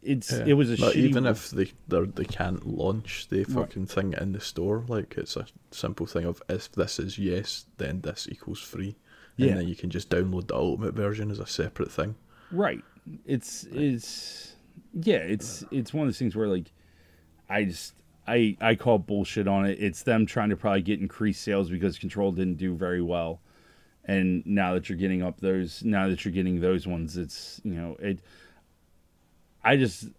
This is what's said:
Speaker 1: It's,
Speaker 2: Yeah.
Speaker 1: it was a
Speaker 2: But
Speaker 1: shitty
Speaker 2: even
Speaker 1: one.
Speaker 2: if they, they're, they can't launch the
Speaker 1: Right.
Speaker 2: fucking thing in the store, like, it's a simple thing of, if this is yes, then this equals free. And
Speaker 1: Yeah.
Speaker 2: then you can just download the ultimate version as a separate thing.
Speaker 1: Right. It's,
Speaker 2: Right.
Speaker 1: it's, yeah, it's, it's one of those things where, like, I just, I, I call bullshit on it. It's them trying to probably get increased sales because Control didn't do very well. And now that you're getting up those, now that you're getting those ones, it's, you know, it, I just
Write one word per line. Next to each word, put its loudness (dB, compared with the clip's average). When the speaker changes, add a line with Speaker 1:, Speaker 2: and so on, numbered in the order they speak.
Speaker 1:
It's, 0
Speaker 2:
Yeah. 0
Speaker 1:
it 8
was 6
a 2
Speaker 2:
But 6
Speaker 1:
shitty 4
Speaker 2:
even 4
Speaker 1:
one. 4
Speaker 2:
if -4
they, 0
they're, 4
they -4
can't -4
launch -2
the 2
Speaker 1:
Right. 2
Speaker 2:
fucking -2
thing -2
in -2
the -4
store, -2
like, -4
it's -6
a -6
simple -4
thing -2
of, -2
if -4
this -2
is -6
yes, -4
then -4
this -8
equals -10
free. -8
And 6
Speaker 1:
Yeah. 4
Speaker 2:
then -2
you -2
can -6
just -6
download 0
the -4
ultimate 0
version -2
as -6
a -8
separate -4
thing. -4
Speaker 1:
Right. 0
It's, -4
Speaker 2:
Right. -4
Speaker 1:
it's, -4
yeah, 4
it's, -4
it's -2
one 0
of 2
those -12
things 0
where, 2
like, 0
I 4
just, -6
I, 4
I 4
call 4
bullshit 0
on 4
it. 0
It's -2
them 4
trying 0
to 2
probably 2
get 0
increased -2
sales 0
because 0
Control 0
didn't 0
do -2
very 0
well. -2
And 2
now 2
that 0
you're -4
getting 0
up -4
those, 0
now 2
that 0
you're -2
getting 2
those 2
ones, -4
it's, -10
you -4
know, -8
it, -2
I 8
just 2